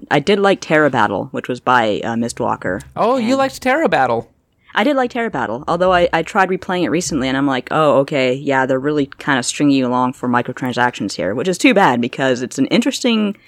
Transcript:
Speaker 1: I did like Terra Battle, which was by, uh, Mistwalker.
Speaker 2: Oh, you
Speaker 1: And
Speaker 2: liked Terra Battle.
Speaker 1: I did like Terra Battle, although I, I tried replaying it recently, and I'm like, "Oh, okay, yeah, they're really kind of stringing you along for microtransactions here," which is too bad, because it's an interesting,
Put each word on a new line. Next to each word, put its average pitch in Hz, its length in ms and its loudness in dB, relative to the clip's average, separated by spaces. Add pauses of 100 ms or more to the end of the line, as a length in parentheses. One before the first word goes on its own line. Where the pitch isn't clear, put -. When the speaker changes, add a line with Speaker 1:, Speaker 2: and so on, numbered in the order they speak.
Speaker 1:
I 147 100 2
did 196 200 0
like 196 220 2
Terra 151 280 2
Battle, 107 360 0
which - 220 -10
was 123 120 -6
by, 113 440 2
uh, 113 120 -4
Mistwalker. 110 640 -4 (140)
Speaker 2:
Oh, 226 220 0
you 226 120 -2
Speaker 1:
And 269 80 2
Speaker 2:
liked 269 240 -2
Terra 277 260 0
Battle. 131 440 0 (420)
Speaker 1:
I 214 120 2
did 294 100 2
like 247 160 -2
Terra 233 180 -4
Battle, 123 380 -6
although 175 240 2
I, 175 220 4
I 165 100 2
tried 190 240 2
replaying 180 380 -2
it 107 60 0
recently, 147 360 -2
and 131 80 -2
I'm 139 100 0
like, 131 260 -2
"Oh, 147 280 4
okay, 135 340 0
yeah, 135 320 0
they're 131 140 0
really 143 280 0
kind - 300 -2
of 123 80 -2
stringing 143 300 2
you 131 100 2
along 123 280 0
for - 160 -6
microtransactions 123 840 -2
here," 92 220 -2
which 131 140 -2
is 180 80 -2
too 170 160 4
bad, 160 260 4
because 127 420 -2
it's 123 160 -8
an 135 100 2
interesting, 220 680 0 (120)